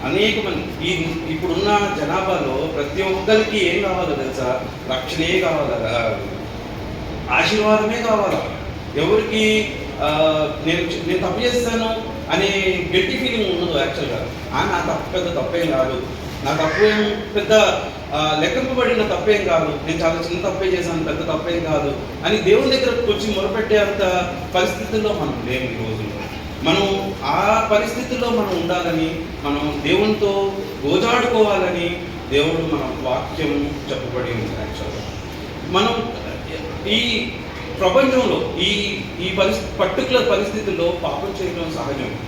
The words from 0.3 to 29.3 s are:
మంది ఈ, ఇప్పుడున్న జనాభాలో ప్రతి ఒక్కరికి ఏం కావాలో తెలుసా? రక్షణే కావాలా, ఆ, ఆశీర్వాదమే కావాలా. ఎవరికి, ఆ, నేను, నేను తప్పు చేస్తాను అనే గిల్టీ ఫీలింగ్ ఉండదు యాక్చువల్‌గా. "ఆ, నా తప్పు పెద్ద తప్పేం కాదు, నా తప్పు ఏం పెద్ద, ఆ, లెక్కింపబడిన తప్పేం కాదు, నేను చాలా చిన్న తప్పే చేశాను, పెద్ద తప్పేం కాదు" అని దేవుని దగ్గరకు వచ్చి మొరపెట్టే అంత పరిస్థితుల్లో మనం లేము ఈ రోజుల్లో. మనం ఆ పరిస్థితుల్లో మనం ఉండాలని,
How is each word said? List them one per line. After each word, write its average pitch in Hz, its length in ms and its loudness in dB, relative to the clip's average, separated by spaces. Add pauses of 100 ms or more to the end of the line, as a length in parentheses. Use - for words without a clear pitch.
మంది 165 420 -4
ఈ, 185 40 0 (400)
ఇప్పుడున్న 190 680 0
జనాభాలో 160 680 0
ప్రతి 156 360 -2
ఒక్కరికి 196 760 2
ఏం 208 60 2
కావాలో 185 320 0
తెలుసా? 127 460 -2 (320)
రక్షణే 160 480 0
కావాలా, 160 420 0
ఆ, 113 380 0 (1120)
ఆశీర్వాదమే 214 680 4
కావాలా. 208 460 2 (540)
ఎవరికి, 214 720 4 (260)
ఆ, 151 100 2 (560)
నేను, 165 120 2
నేను 185 500 0
తప్పు 202 120 -2
చేస్తాను 226 760 0 (140)
అనే 190 160 2 (460)
గిల్టీ - 240 2
ఫీలింగ్ 208 460 0
ఉండదు 165 160 0
యాక్చువల్‌గా. - 520 -2 (220)
"ఆ, 131 40 -2
నా 170 380 0
తప్పు 151 180 -6
పెద్ద 175 240 -2
తప్పేం 160 340 0
కాదు, 131 320 0 (420)
నా - 80 0
తప్పు 202 320 2
ఏం 208 380 2 (120)
పెద్ద, 208 180 2 (600)
ఆ, 151 260 2
లెక్కింపబడిన 240 640 2
తప్పేం 196 420 2
కాదు, 156 420 2
నేను 165 160 -2
చాలా 165 180 2
చిన్న 175 280 -2
తప్పే 180 180 0
చేశాను, 165 380 0
పెద్ద 156 180 -2
తప్పేం 160 420 -2
కాదు" 143 300 0 (300)
అని 196 140 2
దేవుని 226 320 6
దగ్గరకు 247 420 2
వచ్చి 208 220 0
మొరపెట్టే 202 420 2
అంత 185 560 2 (220)
పరిస్థితుల్లో 214 580 0
మనం 131 380 -2
లేము 127 140 -2
ఈ 113 260 -4
రోజుల్లో. 107 260 -4 (460)
మనం 190 520 2 (100)
ఆ 208 480 2
పరిస్థితుల్లో 233 580 0
మనం 196 300 0
ఉండాలని, 165 600 0 (240)